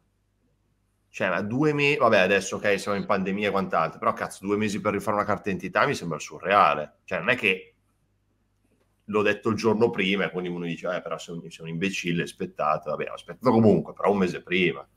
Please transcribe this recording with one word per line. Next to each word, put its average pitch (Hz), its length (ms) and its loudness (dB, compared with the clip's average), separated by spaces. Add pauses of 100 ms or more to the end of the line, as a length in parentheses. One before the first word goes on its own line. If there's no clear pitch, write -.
(1200)
Cioè, 101 120 0
ma 90 120 0
due 131 300 0
me-, 147 240 2
vabbè, 113 220 6
adesso, 95 380 2
ok, 101 220 0
siamo 101 180 -4
in 95 80 -4
pandemia 98 440 -2
e - 20 0
quant'altro, 92 480 0
però, 110 140 0
cazzo, - 340 -8
due 101 100 0
mesi 107 240 -2
per 101 120 0
rifare 104 240 -2
una 104 80 2
carta 101 260 -2
d'identità 92 340 0
mi 139 120 0
sembra 80 240 -8
surreale. 78 840 2
Cioè, 92 160 -4
non 85 120 0
è 127 40 2
che 101 400 -2 (1300)
l'ho 104 200 0
detto 104 260 0
il 107 80 2
giorno 110 340 2
prima 95 360 0
e 82 40 -6
quindi 90 180 -6
uno 87 160 -6
dice, 85 300 -6
"Eh, 82 80 -6
però 78 160 -8
sei - 160 -14
un, 82 160 -14
sei - 140 -18
un 82 80 -10
imbecille, 85 500 -2
hai 71 60 -6
aspettato." - 640 -4
Vabbè, 73 200 -6
ho - 40 -12
aspettato - 360 -4
comunque, 101 440 6
però 95 180 0
un 101 60 0
mese 85 260 -2
prima. 82 420 0 (100)